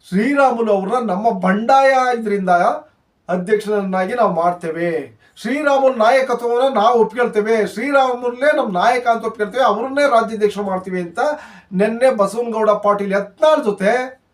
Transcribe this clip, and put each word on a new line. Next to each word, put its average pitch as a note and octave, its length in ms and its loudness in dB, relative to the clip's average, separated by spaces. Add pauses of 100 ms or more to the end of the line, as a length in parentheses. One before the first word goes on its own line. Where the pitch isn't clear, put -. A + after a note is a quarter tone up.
ಶ್ರೀರಾಮುಲು A#3 640 2
ಅವ್ರನ್ನ G#3 380 0
"ನಮ್ಮ G#3 200 0
ಬಂಡಾಯ A#3 680 2 (200)
ಇದರಿಂದ G3+ 340 -2 (760)
ಅಧ್ಯಕ್ಷನನ್ನಾಗಿ G3 880 -2
ನಾವು A3 180 0
ಮಾಡ್ತೇವೆ, E3+ 880 -4 (160)
ಶ್ರೀರಾಮುಲು C4+ 580 0
ನಾಯಕತ್ವವನ್ನ A#3+ 800 0
ನಾವು A#3 260 2
ಒಪ್ಕೊಳ್ತೇವೆ, A3 680 0
ಶ್ರೀರಾಮುಲೇ B3+ 920 0
ನಮ್ಮ A3+ 220 -2
ನಾಯಕ A#3+ 300 2
ಅಂತ A3+ 160 0
ಒಪ್ಕೊಳ್ತೇವೆ, G#3+ 400 -2
ಅವ್ರನ್ನೇ B3 380 0
ರಾಜ್ಯಾಧ್ಯಕ್ಷರು G#3 640 0
ಮಾಡ್ತೀವಿ" F#3 360 -6
ಅಂತ E3+ 180 -8 (540)
ನಿನ್ನೆ A3+ 420 2
ಬಸವನಗೌಡ G#3+ 560 0
ಪಾಟೀಲ್ G3+ 420 0
ಯತ್ನಾಳ್ D4+ 520 2
ಜೊತೆ A3+ 560 -2 (140)